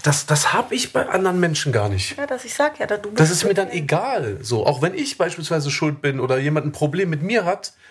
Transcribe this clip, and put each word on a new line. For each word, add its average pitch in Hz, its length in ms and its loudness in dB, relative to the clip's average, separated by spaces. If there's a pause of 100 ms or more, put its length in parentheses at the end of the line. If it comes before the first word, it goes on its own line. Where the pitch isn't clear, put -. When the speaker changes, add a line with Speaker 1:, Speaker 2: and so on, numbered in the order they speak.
Speaker 1:
das, 147 240 2
das - 260 2
hab 220 180 0
ich - 220 -4
bei - 160 0
anderen 190 300 2
Menschen 156 320 2
gar 104 180 2
nicht. 95 300 -2
Speaker 2:
Ja, 285 80 -4
das, 254 180 -6
ich - 80 -10
sag 294 260 0
ja, - 60 -2
da 208 120 -2
du 208 120 -8
Speaker 1:
Das 160 200 4
Speaker 2:
bist 175 120 0
Speaker 1:
ist 196 60 2
mir 196 80 2
dann 190 140 0
Speaker 2:
bisschen 165 140 -4
Speaker 1:
egal, 151 600 -2
so. 110 240 0
Auch 135 160 2
wenn 143 100 0
ich - 240 -6
beispielsweise 160 540 -2
schuld 147 320 -2
bin 135 160 0
oder 131 180 2
jemand 147 300 0
ein 147 40 -4
Problem 165 380 0
mit 156 140 -2
mir 202 220 0
hat, 196 280 -4 (180)